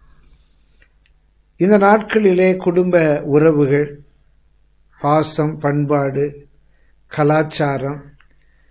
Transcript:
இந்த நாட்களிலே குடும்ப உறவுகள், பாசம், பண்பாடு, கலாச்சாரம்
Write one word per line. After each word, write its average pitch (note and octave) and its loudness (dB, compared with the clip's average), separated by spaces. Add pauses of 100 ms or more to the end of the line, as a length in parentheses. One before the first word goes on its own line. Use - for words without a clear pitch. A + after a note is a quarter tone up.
(1600)
இந்த G3 4
நாட்களிலே G3+ 2
குடும்ப F3+ 0 (240)
உறவுகள், D3 2 (1120)
பாசம், D3+ -2
பண்பாடு, C#3+ -2 (840)
கலாச்சாரம் D3 -2 (680)